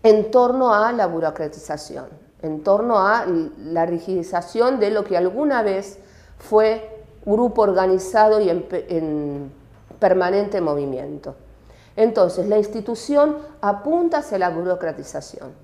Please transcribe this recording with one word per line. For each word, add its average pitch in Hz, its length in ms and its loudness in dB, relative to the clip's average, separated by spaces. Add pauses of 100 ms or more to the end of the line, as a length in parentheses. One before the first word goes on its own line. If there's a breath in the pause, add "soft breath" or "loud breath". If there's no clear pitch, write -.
en 214 260 6
torno 247 420 4
a 220 200 2
la 220 140 0
burocratización, 156 1000 -6 (360)
en 156 200 -6
torno 214 360 2
a 208 280 2 (320)
la 165 280 -2
rigidización 180 920 -2
de 208 120 2
lo 208 120 0
que 196 140 -2
alguna 233 460 0
vez 196 360 -4 (400 soft breath)
fue 220 640 0 (240)
grupo 226 360 2
organizado 196 760 4
y 190 100 2
en 165 120 -2
pe-, - 240 -8 (100)
en 147 540 -4 (480)
permanente 196 640 2
movimiento. 143 720 -6 (640 soft breath)
Entonces, 208 500 2
la 208 100 2
institución 233 800 0 (260 loud breath)
apunta 302 560 0
hacia 214 200 -4
la 180 120 0
burocratización. 160 1000 -6 (140)